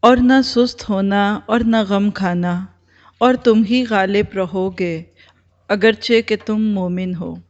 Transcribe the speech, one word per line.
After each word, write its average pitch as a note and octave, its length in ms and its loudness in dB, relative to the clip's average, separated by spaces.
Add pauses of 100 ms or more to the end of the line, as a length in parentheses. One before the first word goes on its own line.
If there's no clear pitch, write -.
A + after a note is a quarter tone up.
اور B3 160 6
نہ B3 260 4
سست B3 460 -2
ہونا G3+ 560 0
اور A3+ 140 0
نہ A3+ 160 0 (140)
غم G3+ 220 2
کھانا، F3 540 -2 (520)
اور B3+ 160 2
تم A#3 360 2
ہی B3 200 2
غالب G3+ 360 0 (100)
رہو F#3+ 340 -4 (100)
گے، E3+ 240 -4 (640)
اگرچہ A3 600 0
کہ G#3+ 80 0 (100)
تم G#3+ 280 -2
مومن F#3 420 -4
ہو۔ E3+ 200 -10 (140)